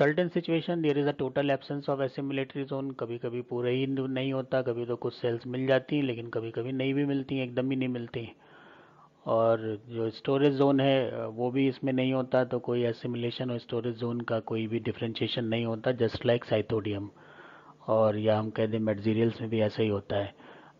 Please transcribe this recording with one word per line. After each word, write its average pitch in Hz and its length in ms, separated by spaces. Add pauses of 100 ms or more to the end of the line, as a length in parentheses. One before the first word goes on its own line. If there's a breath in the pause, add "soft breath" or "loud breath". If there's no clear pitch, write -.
certain 165 360
situation 165 480
there 143 120
is 143 180
a - 60
total 139 360
absence 143 320
of 139 120
assimilatory 139 720
zone, 135 260
कभी-कभी 120 420
पूरा 123 280
ही 131 180
नहीं 135 460
होता, 131 280
कभी 120 240
तो 120 100
कुछ 123 180
cells 117 340
मिल 131 200
जाती 131 280
हैं 143 80
लेकिन 117 260
कभी-कभी 113 420
नहीं 135 220
भी 143 120
मिलती 139 320
हैं, 131 60
एकदम 127 260
ही 135 80
नहीं 127 120
मिलती। 120 420 (960 loud breath)
और 113 640
जो 113 200
storage 139 440
zone 139 260
है 127 480
वो 117 240
भी 135 160
इसमें 131 260
नहीं 127 200
होता, 131 300
तो 123 160
कोई 120 240
assimilation 120 680
और 120 80
storage 117 360
zone 120 260
का 117 180
कोई 113 280
भी 113 120
differentiation 113 640
नहीं 117 200
होता, 113 260
just 117 260
like 120 260
Cythodeum। 104 640 (800 loud breath)
और 110 300
या 107 220
हम 107 100
कह 110 160
दें 110 140
materials 110 600
में 113 80
भी 110 120
ऐसा 107 220
ही 110 60
होता 101 260
है। - 380 (260 loud breath)